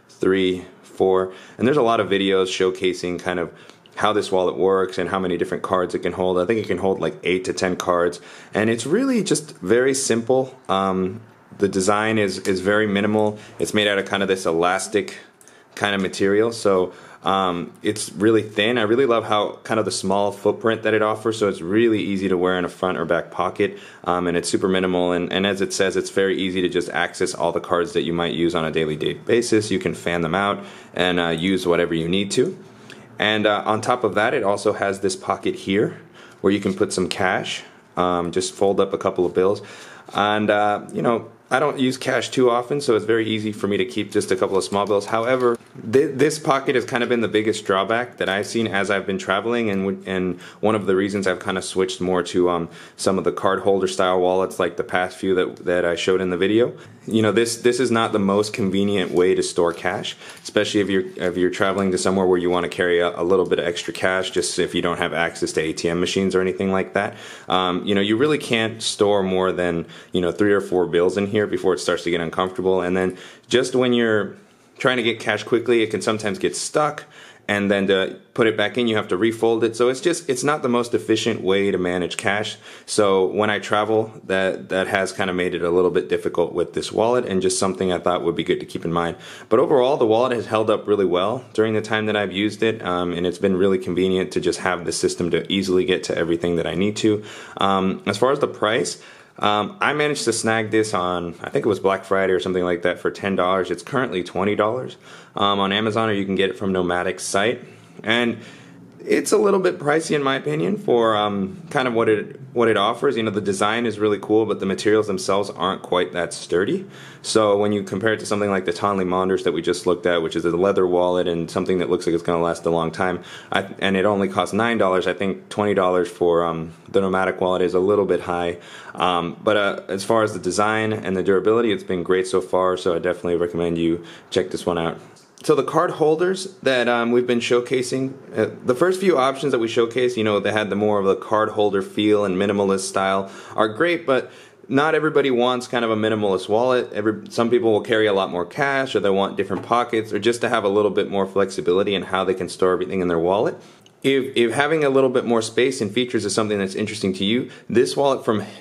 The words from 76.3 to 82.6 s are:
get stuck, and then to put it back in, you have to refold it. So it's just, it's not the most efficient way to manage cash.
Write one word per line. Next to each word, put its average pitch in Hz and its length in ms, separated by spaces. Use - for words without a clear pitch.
get - 160
stuck, - 500
and 101 200
then 98 200
to 95 320
put 117 120
it 107 100
back 104 220
in, 120 80
you 110 80
have 101 140
to 95 80
refold 113 480
it. 113 100
So 123 140
it's 135 120
just, 170 300
it's 123 140
not 151 180
the 131 60
most 120 260
efficient 113 460
way 98 320
to 92 60
manage 87 380
cash. 107 400